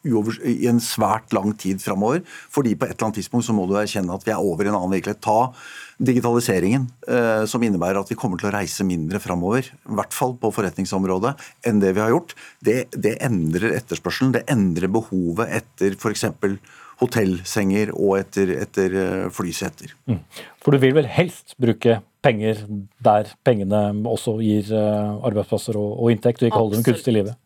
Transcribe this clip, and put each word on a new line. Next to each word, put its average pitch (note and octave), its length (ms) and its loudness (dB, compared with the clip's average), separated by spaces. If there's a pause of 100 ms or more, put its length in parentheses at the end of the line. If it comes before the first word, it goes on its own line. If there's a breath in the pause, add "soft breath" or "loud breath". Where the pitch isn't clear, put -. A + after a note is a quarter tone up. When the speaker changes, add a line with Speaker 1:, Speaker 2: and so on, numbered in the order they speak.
Speaker 1:
uovers-, A2+ 380 0
i A#2+ 240 0
en A#2+ 140 4
svært A2 520 -2
lang G3+ 240 2
tid F#3+ 240 -2
fremover, A2 440 0 (260 loud breath)
fordi B2 240 2
på - 160 -4
et - 80 -10
eller A2+ 80 -2
annet G#2+ 160 -4
tidspunkt A#2+ 240 -2
så A2 80 0
må F#2 140 0
du G2 100 2
erkjenne G2 340 -2
at G2 140 -8
vi A2+ 60 0
er F#2+ 100 -2
over F#2+ 240 -2
i - 20 0
en G#2 60 0
annen F#2 160 -2
virkelighet. G2 320 -2
Ta A#2 300 2 (500 loud breath)
digitaliseringen, A#2+ 880 2 (180)
eh, A#2 400 2
som A#2 160 -2
innebærer F#2+ 400 0
at - 80 -10
vi - 80 -4
kommer F#2 240 -4
til G2+ 80 0
å G2+ 60 -2
reise G2 260 -4
mindre F2+ 400 -2
fremover, F#2 480 -2
i - 240 -12
hvert G2+ 180 -4
fall C3 220 -2
på A2+ 160 -2
forretningsområdet, F#2+ 880 -2 (280 loud breath)
enn A2 140 2
det F#2+ 160 4
vi G#2 80 0
har A2+ 80 2
gjort. E3 240 0 (260 loud breath)
Det, B2 300 0
det G#2 320 -2
endrer F2 560 0
etterspørselen, A#2+ 560 -2
det A#2 160 0
endrer F#2 400 2
behovet G2 560 -2 (160)
etter G2 320 -2
for G#2+ 160 -2
eksempel G2+ 480 -2 (440 loud breath)
hotellsenger G2 920 0
og G2 260 2
etter, F#2+ 420 0
etter, F#2+ 360 0
eh, F#2 320 -2
flyseter. - 640 -8 (120)
Speaker 2:
Mm. A2+ 140 -2 (420 loud breath)
For C#3+ 120 4
du C3 80 4
vil C3 120 6
vel D3 160 4
helst - 480 -2
bruke A#2 420 2 (220)
penger G#2+ 380 2 (420)
der G#2+ 300 4 (100)
pengene G#2 380 2 (260)
også A2 320 -2
gir, G#2+ 320 2
eh, G#2 440 0 (120)
arbeidsplasser G#2+ 480 -2
og, G#2 300 -2
og A#2 100 6
inntekt, A#2+ 300 0
og - 80 4
ikke A2 80 4
holde G#2+ 160 0
dem A#2 80 0
Speaker 3:
Absolutt. A#2 160 2
Speaker 2:
kunstig B2+ 100 -2
i A2 60 4
live? G#2 160 0 (140)